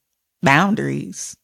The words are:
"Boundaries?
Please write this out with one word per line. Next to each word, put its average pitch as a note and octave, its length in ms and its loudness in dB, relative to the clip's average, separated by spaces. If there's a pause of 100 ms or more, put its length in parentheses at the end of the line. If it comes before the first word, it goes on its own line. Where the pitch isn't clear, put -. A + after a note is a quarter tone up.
(420)
"Boundaries? C#3 1000 0